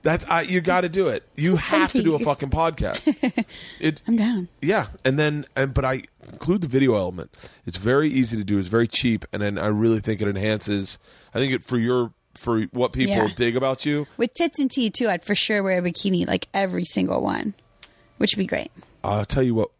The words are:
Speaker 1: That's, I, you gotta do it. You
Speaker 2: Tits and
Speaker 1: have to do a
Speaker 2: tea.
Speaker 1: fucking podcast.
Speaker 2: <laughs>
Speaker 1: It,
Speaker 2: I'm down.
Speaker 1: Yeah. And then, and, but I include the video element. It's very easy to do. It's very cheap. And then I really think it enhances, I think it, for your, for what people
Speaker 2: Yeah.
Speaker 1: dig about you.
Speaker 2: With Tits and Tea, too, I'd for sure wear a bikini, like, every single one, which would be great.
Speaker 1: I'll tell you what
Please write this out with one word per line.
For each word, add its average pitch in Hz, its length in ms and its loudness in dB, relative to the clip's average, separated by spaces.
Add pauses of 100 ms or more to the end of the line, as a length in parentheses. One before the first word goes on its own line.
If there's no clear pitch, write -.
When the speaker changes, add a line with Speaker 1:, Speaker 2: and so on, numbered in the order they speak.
Speaker 1:
That's, 160 240 0
I, 170 160 0
you 180 180 0
gotta 180 280 2
do 175 200 0
it. 113 160 -4 (120)
You 175 200 2
Speaker 2:
Tits 147 160 -2
and 208 100 4
Speaker 1:
have 185 100 0
to 254 100 2
do 165 120 2
a 147 40 0
Speaker 2:
tea. - 60 -2
Speaker 1:
fucking 139 260 -2
podcast. 165 920 -2 (140)
Speaker 2:
<laughs> - 220 -20
Speaker 1:
It, 156 260 0
Speaker 2:
I'm 233 100 2
down. 214 320 0 (140)
Speaker 1:
Yeah. 190 240 0 (180)
And 131 140 2
then, 151 260 0 (120)
and, 135 180 0
but 135 100 2
I 131 200 -2 (280)
include 185 300 0
the 160 60 -4
video 131 280 4
element. 90 400 -4 (300)
It's 85 100 -8
very 127 320 2
easy 127 280 0
to 104 80 -4
do. 101 140 0
It's 92 100 -2
very 113 200 2
cheap. 113 440 0
And 98 100 -4
then 101 160 -2
I 85 80 -2
really 110 340 2
think 107 220 -4
it 104 60 0
enhances, 101 720 -2 (360)
I - 40 -2
think 131 140 0
it, 127 100 -2
for - 140 -4
your, 120 360 0 (220)
for 113 280 -2 (100)
what 123 200 -2
people 131 240 0
Speaker 2:
Yeah. 107 180 2
Speaker 1:
dig 120 220 0
about 135 280 -2
you. 147 220 -2 (100)
Speaker 2:
With 233 180 -2
Tits - 260 0
and 269 100 2
Tea, 233 200 0
too, 240 180 -2
I'd 180 160 -2
for 208 100 -2
sure 208 280 0
wear 190 160 2
a 180 40 0
bikini, 180 440 0
like, - 280 -2
every 185 300 -2
single - 360 0
one, - 340 -4 (640)
which 208 180 6
would 202 60 0
be 185 40 0
great. - 240 -4 (340)
Speaker 1:
I'll 104 220 2
tell - 160 2
you 123 120 4
what 110 260 2